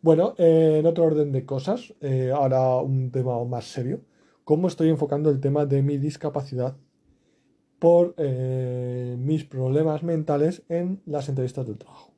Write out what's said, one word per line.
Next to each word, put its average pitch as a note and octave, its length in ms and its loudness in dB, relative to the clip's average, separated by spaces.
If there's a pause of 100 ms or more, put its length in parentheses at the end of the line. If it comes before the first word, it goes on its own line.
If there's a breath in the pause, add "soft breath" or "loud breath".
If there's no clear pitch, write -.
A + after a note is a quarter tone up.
Bueno, D#3+ 360 6
eh, D#3+ 420 6
en D3+ 60 0
otro E3+ 180 2
orden D3+ 280 2
de C3+ 140 -2
cosas, D#3+ 560 -6
eh, C3 320 -2
ahora C3 440 2
un C3 340 -2
tema B2 340 -2
más A#2+ 200 -8
serio. - 360 -8 (420 soft breath)
¿Cómo E3 240 2
estoy E3 220 0
enfocando D3+ 400 0
el C#3 100 2
tema C#3+ 260 0
de C#3 160 0
mi C#3+ 160 0
discapacidad C3+ 800 -6 (1040)
por, F3 380 4
eh, B2 1000 -4
mis C#3 260 -2
problemas D3 580 -2
mentales D#3+ 680 -2
en F3 360 -4
las C#3+ 240 -6
entrevistas B2+ 380 -4
del G#2+ 100 -10
trabajo? - 400 -20